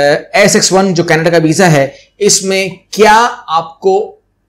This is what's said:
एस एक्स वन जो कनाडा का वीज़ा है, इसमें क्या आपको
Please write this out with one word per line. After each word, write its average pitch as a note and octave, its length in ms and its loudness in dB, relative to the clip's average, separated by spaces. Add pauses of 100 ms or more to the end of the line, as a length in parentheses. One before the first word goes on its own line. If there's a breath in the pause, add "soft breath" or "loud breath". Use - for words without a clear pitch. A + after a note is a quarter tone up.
(360)
एस G3 200 2
एक्स - 160 -2
वन F#3+ 220 0
जो E3+ 100 -2
कनाडा E3 260 0
का E3+ 80 2
वीज़ा D#3+ 300 2
है, C#3 260 0 (260 loud breath)
इसमें F#3+ 600 -2 (140)
क्या G#3+ 220 4 (340)
आपको F#3+ 720 -4 (280)